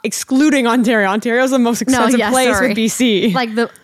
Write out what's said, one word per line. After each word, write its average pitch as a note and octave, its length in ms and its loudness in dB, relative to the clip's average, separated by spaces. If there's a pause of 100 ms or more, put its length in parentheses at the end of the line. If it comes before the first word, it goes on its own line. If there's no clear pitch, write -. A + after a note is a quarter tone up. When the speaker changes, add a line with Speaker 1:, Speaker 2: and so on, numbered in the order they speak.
Speaker 1:
excluding C4+ 640 0
Ontario. A3+ 420 2
Ontario A3+ 340 -2
is C4 100 0
the C4 60 2
most A#3 280 0
Speaker 2:
No, C4 60 0
Speaker 1:
expensive A#3+ 280 2
Speaker 2:
yeah, G#3+ 100 0
Speaker 1:
place B3+ 240 2
Speaker 2:
sorry. B3+ 140 0
Speaker 1:
with G#3 80 -4
B A3+ 120 0
C. A3 460 0
Speaker 2:
Like A#3 200 -4
the A#3 160 -2 (140)